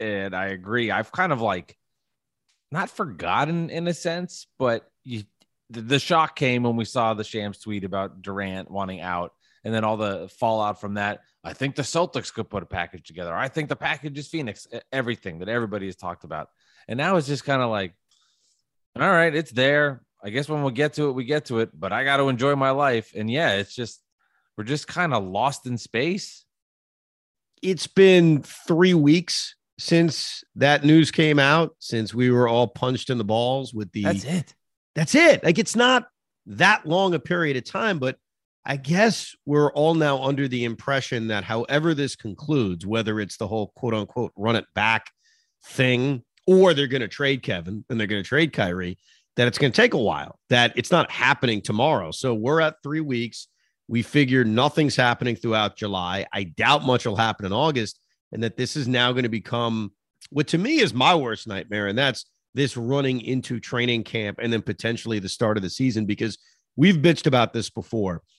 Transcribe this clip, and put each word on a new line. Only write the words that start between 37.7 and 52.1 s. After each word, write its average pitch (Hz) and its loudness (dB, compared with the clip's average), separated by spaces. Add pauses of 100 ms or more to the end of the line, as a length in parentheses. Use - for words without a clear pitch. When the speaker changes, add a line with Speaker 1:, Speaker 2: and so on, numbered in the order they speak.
Speaker 2:
but 127 -2 (480)
I 139 -4
guess 175 0 (100)
we're 147 2
all 156 4
now 143 2
under 139 0
the 123 -2
impression 120 -2
that 104 -2
however 135 0
this 139 -4
concludes, 104 -2
whether 110 -2
it's 101 -8
the 104 -6
whole 107 -4
quote 120 -4
unquote 107 -4
"run 110 0
it 107 -2
back" 107 0 (540)
thing, 127 0 (240)
or 185 8
they're 143 0
gonna 120 -4
trade 139 -2
Kevin 92 -6
and 113 -2
they're 110 0
gonna 101 -2
trade 147 0
Kyrie, 90 -2 (360)
that 120 2
it's - -2
gonna 135 2
take 233 4
a 165 0
while, 78 -4 (100)
that 120 4
it's - -4
not 165 2
happening 123 0
tomorrow. 107 0